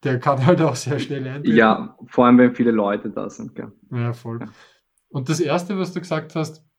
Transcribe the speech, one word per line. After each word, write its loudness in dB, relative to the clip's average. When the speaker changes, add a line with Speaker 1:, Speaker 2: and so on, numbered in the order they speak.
Speaker 1:
der -2
kann 0
halt 4
auch 0
sehr -6
schnell -8
eintreten. 0
Speaker 2:
Ja, 2
vor 2
allem, 8
wenn 6
viele 2
Leute -2
da -10
sind, -14
gell. -14
Speaker 1:
Ja, -4
voll. -12
Speaker 2:
Ja. -12
Speaker 1:
Und -8
das -2
Erste, -2
was -4
du -6
gesagt -8
hast -8